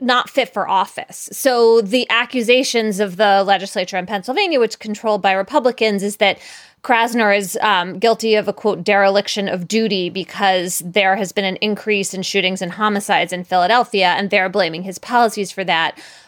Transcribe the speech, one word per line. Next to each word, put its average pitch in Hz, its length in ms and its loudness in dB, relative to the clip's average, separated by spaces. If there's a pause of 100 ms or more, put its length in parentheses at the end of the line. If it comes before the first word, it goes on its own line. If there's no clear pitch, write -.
not 247 300 -2
fit - 240 -2
for 202 140 -4
office. - 640 -4
So 233 480 4
the 226 280 0
accusations 233 920 0
of 185 160 -4
the 196 260 4
legislature 190 540 -2
in 180 100 -4
Pennsylvania, 262 540 -2
which 220 100 2
is - 60 -12
controlled 214 440 -4
by 196 120 2
Republicans, 220 720 0
is 202 140 -6
that 196 200 2 (440)
Krasner 233 540 2
is, 202 240 -4
um, 185 380 0
guilty 220 380 2
of 214 120 0
a, 202 60 -2
quote, 190 300 -2
dereliction 196 640 2
of 175 200 -6
duty 202 400 0
because 185 800 -2
there 190 300 2
has 190 160 -4
been 202 120 -4
an 190 120 -4
increase 208 580 -4
in 190 80 -6
shootings 185 400 -2
and 175 100 -6
homicides 202 640 -2
in 180 100 -8
Philadelphia, 190 720 2
and 196 140 -4
they're 190 180 2
blaming 175 360 -2
his 190 140 -12
policies 226 520 0
for 190 140 -8
that. 165 340 -2 (300)